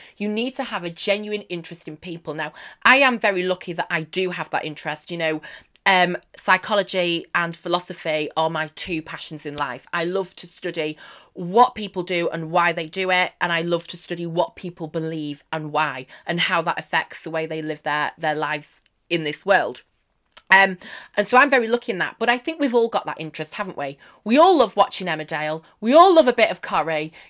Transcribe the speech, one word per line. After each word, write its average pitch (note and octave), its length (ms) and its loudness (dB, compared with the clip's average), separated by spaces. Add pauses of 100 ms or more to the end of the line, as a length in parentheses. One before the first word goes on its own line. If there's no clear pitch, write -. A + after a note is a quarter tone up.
(180)
you G3+ 100 -4
need A#3 280 -4
to C4+ 80 -6
have G#3+ 200 -8
a F3 60 -6
genuine G#3 540 -4
interest E3+ 440 -12
in D#3 80 -14
people. E3 380 -12
Now, D#3 180 -6 (320)
I B3+ 140 8
am B3+ 220 4
very F#3+ 240 0
lucky F#3 300 -4
that E3 160 -6
I E3 140 -4
do F3+ 280 -4
have E3 180 -8
that - 160 -4
interest. - 440 -10
You F3 100 -8
know, D#3+ 220 -2 (440)
um, F3+ 320 4 (180)
psychology F#3 1000 0
and E3+ 220 -2
philosophy E3+ 800 -4
are D#3+ 140 2
my D#3 260 -4
two E3 260 -6
passions D#3 440 -12
in C#3+ 100 -10
life. C3 380 -8
I E3+ 100 -2
love F3+ 340 -4
to F3 100 -14
study D#3 500 -6 (360)
what F#3+ 420 2
people F#3+ 280 -6
do F3 260 -2
and E3 220 -8
why E3+ 220 2
they E3+ 140 -6
do F#3 220 -4
it, F3+ 300 2
and F3 140 -2
I E3 80 0
love E3+ 260 -2
to F3 100 -12
study E3+ 280 -8
what E3 320 -2
people F3 300 -12
believe D#3+ 560 -8 (100)
and D#3 180 -6
why, D3 360 -2 (180)
and E3+ 160 -2
how F3 220 0
that E3 160 -4
affects - 440 -4
the D#3+ 80 -10
way D#3+ 140 -4
they D#3+ 160 -6
live D3+ 220 -8
their, D3+ 340 -2
their D3+ 180 -2
lives D3+ 460 -6 (280)
in E3 140 0
this D3 220 -6
world. C#3+ 380 2 (680)
Um, F#3+ 280 6 (360)
and G#3 120 0
so A#3+ 100 4
I'm C#4 140 6
very B3 160 4
lucky A#3+ 240 -2
in F#3 80 -2
that, D#3 180 -4
but A3+ 100 -2
I A#3+ 120 2
think D#4+ 200 -6
we've C#4 140 0
all A#3 160 4
got G3+ 160 -4
that - 140 -8
interest, D#3 340 -10
haven't F#3+ 240 -10
we? C#3+ 220 -8 (240)
We A3+ 160 4
all F4+ 180 8
love A3+ 180 4
watching F#3+ 300 2
Emmerdale. D#3 560 -4 (180)
We A3+ 140 0
all F4 220 10
love D4 120 8
a B3 60 2
bit A3 160 4
of - 140 -8
Corrie. D#3+ 500 -2 (160)